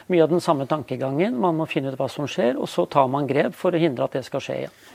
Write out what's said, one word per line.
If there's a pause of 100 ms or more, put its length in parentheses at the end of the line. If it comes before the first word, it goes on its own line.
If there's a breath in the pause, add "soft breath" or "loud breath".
(100)
mye
av
den
samme
tankegangen,
man
må
finne
ut
hva
som
skjer,
og
så
tar
man
grep
for
å
hindre
at
det
skal
skje
igjen. (200 loud breath)